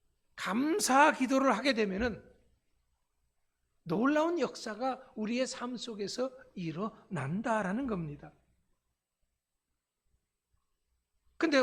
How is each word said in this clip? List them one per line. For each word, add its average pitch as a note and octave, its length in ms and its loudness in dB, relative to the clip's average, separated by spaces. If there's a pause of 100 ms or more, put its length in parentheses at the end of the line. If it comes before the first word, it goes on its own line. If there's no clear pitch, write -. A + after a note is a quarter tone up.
(340)
감사 C#4 760 4
기도를 C4 440 2
하게 C4 180 0
되면은 G#3 480 -2 (1600)
놀라운 D4+ 560 0
역사가 B3 760 -6
우리의 A#3 320 -2
삶 B3 300 -8
속에서 A3+ 540 -6 (240)
일어난다라는 F#3+ 1300 -4
겁니다. E3 460 -8 (3000)
근데 D4 260 4